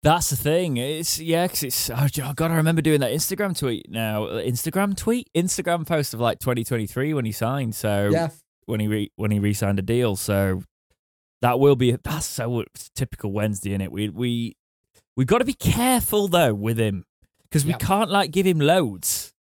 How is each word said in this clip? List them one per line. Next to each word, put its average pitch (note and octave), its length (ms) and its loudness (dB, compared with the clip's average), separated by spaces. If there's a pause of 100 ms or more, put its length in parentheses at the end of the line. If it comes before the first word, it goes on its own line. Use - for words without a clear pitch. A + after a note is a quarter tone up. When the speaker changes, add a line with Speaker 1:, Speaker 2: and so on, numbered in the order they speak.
Speaker 1:
That's D3+ 280 2
the C#3+ 60 -2
thing. D3+ 420 0
It's, D#3 420 -4
yeah, E3 280 0
'cause - 160 -4
it's, - 260 -4
oh, C3 180 0
j-, C3+ 160 -2
oh, C#3+ 100 -6
God, D#3+ 180 0
I E3 40 0
remember D#3+ 260 2
doing D3+ 180 4
that B2+ 140 0
Instagram F#3 440 -2
tweet B2 320 -4
now. G#2+ 360 -2
Instagram B2 720 -2
tweet? A#3+ 360 -2
Instagram E3+ 540 -2
post D#3 260 0
of, A2+ 60 -8
like, A#2 200 0
twenty B2 260 -2
twenty-three B2 480 -2
when C#3 120 -2
he A2 60 -2
signed. A#2 420 -2
So G#2 380 0
Speaker 2:
Yeah. E3 180 2 (360)
Speaker 1:
when A2 160 -2
he G#2+ 60 0
re-, G#2 280 -2
when G#2+ 160 -2
he G#2 80 2
re-signed G2+ 400 0
a - 20 -4
deal. A2+ 360 0
So G2 460 0 (760)
that B2 180 2
will C#3 180 6
be, A#2+ 140 2 (120)
that's D3+ 220 -4
so A#2+ 400 -4 (300)
typical B2 360 -6
Wednesday, G#2 460 -2
innit? F#2+ 120 -2
We, G#2 200 -4
we, A#2 480 -4 (580)
we've C3 120 2
gotta A#3+ 180 4
be C4 80 -2
careful, A#3 720 2
though, E3 260 4
with A2 240 -2
him. G2+ 280 0 (440)
'Cause D3+ 140 0
we D#3 80 0
Speaker 2:
Yeah. E3 60 -2
Speaker 1:
can't, G3 320 0
like, F#3 220 2
give F3+ 140 2
him F3 140 4
loads. C#3+ 840 2